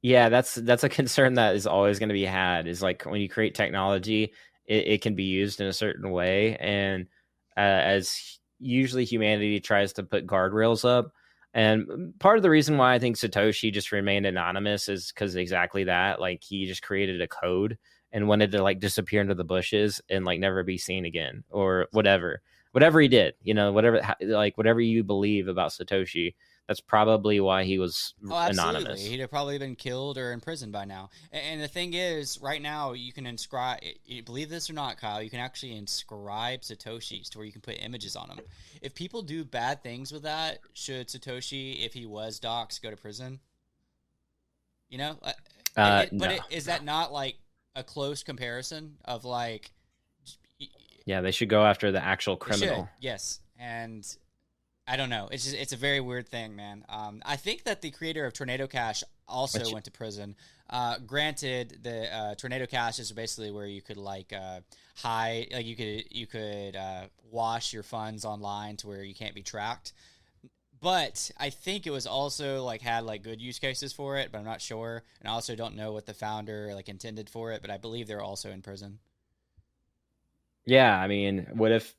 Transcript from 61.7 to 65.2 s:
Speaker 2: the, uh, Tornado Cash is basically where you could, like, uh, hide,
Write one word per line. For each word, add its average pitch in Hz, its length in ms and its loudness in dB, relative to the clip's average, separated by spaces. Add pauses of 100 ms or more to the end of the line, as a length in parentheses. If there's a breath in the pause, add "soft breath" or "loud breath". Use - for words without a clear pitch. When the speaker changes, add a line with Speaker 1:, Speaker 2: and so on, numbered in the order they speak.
Speaker 2:
the, 113 300 -8
uh, 107 220 -8
Tornado 127 320 -8
Cash 117 320 -4
is 110 140 -10
basically 110 380 -10
where 101 160 -12
you 98 140 -14
could, 101 160 -16
like, 98 360 -12
uh, 92 280 -14 (360 soft breath)
hide, 113 560 -4